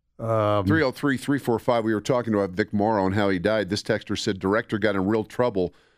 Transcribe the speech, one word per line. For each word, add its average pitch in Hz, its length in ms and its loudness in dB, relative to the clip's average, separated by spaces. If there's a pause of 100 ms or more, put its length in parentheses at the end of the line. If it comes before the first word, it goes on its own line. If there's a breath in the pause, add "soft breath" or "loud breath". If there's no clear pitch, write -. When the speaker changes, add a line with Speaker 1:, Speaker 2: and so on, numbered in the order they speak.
(200)
Speaker 1:
Um, 104 460 0
Speaker 2:
Three 156 160 4
oh 131 80 2
three 139 260 -2
three 139 220 -2
four 117 220 0
five, 117 240 2
we 110 100 0
were 104 80 0
talking 120 320 0
about 101 160 0
Vic 90 240 -2
Morrow 104 320 2
and 95 80 0
how 101 160 2
he 95 80 2
died. 101 320 0
This 101 140 -2
texter 104 340 -2
said 98 220 -4
director 107 400 0
got 104 160 2
in 95 100 0
real 107 180 0
trouble 101 520 -2 (220 soft breath)